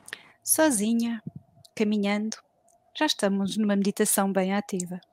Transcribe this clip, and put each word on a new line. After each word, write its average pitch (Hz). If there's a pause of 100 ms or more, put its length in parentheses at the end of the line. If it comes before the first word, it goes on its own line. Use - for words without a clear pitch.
(420)
sozinha, 233 (520)
caminhando, 208 (580)
já 311
estamos 196
numa 208
meditação 202
bem 190
ativa. 180 (120)